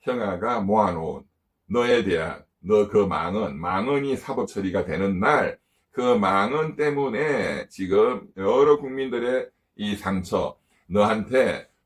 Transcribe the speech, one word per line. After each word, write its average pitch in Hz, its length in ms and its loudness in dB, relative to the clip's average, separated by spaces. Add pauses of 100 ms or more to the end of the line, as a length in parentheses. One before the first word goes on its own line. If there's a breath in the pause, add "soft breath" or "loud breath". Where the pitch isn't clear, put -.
형아가 110 600 -4
모아놓은 90 640 0 (440)
너에 120 360 2
대한 82 400 -2 (180)
너 104 280 2
그 110 80 0
망언, 87 640 0
망언이 123 580 -2
사법 123 300 -4
처리가 95 380 -4
되는 92 340 -2
날, 127 400 0 (320)
그 123 100 -4
망언 120 720 2
때문에 143 960 -2
지금 98 580 0 (100)
여러 135 420 4
국민들의 131 680 -4 (260)
이 104 200 -4
상처, 95 640 -2 (300)
너한테 104 840 0 (160)